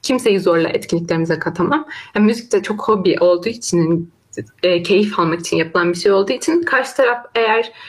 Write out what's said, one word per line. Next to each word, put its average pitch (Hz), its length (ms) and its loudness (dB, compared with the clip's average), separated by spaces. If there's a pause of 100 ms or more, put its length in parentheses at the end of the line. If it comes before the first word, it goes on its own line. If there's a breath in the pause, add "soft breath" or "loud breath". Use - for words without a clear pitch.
Kimseyi 226 380 0
zorla 170 280 2
etkinliklerimize 165 720 -2
katamam. 180 480 -2 (280 loud breath)
Yani 208 120 4
müzik 226 260 -2
de 202 100 2
çok 214 260 -6
hobi 190 320 2
olduğu 175 280 2
için, 170 640 -2 (500)
e, 175 200 2
keyif 202 360 2
almak 170 220 0
için 170 160 -4
yapılan 170 360 0
bir 175 60 -8
şey 202 140 2
olduğu 196 200 2
için 320 300 0
karşı 262 340 -2
taraf 240 380 0
eğer 226 380 0 (160 loud breath)